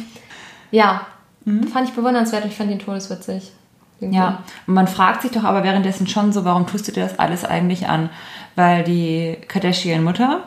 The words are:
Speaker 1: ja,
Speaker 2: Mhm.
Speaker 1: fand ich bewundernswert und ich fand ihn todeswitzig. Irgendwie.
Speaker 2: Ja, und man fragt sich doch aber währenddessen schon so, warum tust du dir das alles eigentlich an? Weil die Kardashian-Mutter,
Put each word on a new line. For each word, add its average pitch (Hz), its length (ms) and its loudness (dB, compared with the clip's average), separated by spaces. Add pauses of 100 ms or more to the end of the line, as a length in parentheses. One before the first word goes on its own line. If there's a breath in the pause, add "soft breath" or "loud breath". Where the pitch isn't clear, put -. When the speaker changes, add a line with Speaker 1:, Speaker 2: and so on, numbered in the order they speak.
(720 loud breath)
Speaker 1:
ja, 202 300 4 (440)
Speaker 2:
Mhm. 214 240 0
Speaker 1:
fand 262 180 0
ich - 80 -10
bewundernswert 233 480 0
und 208 80 -4
ich - 60 -12
fand 208 140 -2
ihn 196 80 -4
todeswitzig. 190 760 -10 (480)
Irgendwie. 190 160 0
Speaker 2:
Ja, 185 220 2 (280 loud breath)
und 185 60 2
man 185 160 6
fragt - 320 2
sich 247 100 -4
doch 220 140 -2
aber 196 180 2
währenddessen 190 420 0
schon 208 280 2
so, 196 100 0
warum 175 240 2
tust 208 220 -6
du - 20 -8
dir 185 120 -2
das 185 160 -6
alles 170 260 0
eigentlich 180 420 0
an? 160 220 0 (480 loud breath)
Weil 175 260 4
die 165 540 0 (100)
Kardashian-Mutter, 180 1000 0